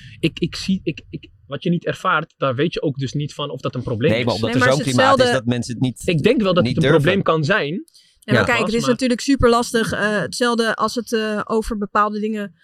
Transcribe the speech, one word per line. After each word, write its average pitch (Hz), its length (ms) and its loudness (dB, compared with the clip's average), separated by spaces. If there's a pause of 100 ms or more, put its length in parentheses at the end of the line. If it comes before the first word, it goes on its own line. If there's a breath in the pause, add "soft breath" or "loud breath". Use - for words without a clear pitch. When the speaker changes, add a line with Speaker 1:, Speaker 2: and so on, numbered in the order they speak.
(200 loud breath)
Speaker 1:
ik, - 200 -2
ik - 160 -4
zie, 190 280 -2
ik, - 260 -6
ik, - 200 -14 (180)
wat 143 160 -10
je 175 60 0
niet 175 160 -2
ervaart, 160 520 -2
daar 135 180 0
weet 156 180 0
je - 80 -6
ook 147 160 -2
dus 135 160 -6
niet 147 200 -6
van 147 160 -8
of 160 120 -10
dat 143 140 -6
een 123 80 -6
probleem 123 280 0
Speaker 2:
Nee, 123 80 2
Speaker 1:
is. 123 60 -2
Speaker 2:
maar 113 100 2
omdat 110 180 -2
Speaker 3:
Nee, 254 80 2
Speaker 2:
er - 60 4
Speaker 3:
maar 131 80 4
Speaker 2:
zo'n - 100 0
Speaker 3:
het - 20 -4
is 131 60 0
Speaker 2:
klimaat 262 260 4
is 254 60 6
Speaker 3:
hetzelfde 131 200 0
Speaker 2:
dat 120 100 2
mensen 120 180 -6
het 107 100 -4
niet, 127 240 -2
Speaker 1:
Ik 160 160 0
denk 240 180 4
wel 143 120 2
dat 123 100 2
Speaker 2:
niet 120 120 0
Speaker 1:
het 165 80 2
een 131 80 4
Speaker 2:
durven. 151 140 6
Speaker 1:
probleem 196 180 2
kan 160 200 2
zijn. 160 300 0
Speaker 3:
Ja, - 600 -8
maar 226 80 6
Speaker 2:
Ja. - 20 4
Speaker 3:
kijk, 226 220 0
het 214 80 -4
is 233 80 0
Speaker 1:
Maar 262 80 0
Speaker 3:
natuurlijk 247 320 0
super 262 280 2
lastig. 233 420 -2
Eh, 208 280 -2
hetzelfde 226 560 -2
als - 200 -2
het, 240 180 -6
eh, 214 300 -2
over 220 340 -4
bepaalde 208 420 -2
dingen 208 440 -6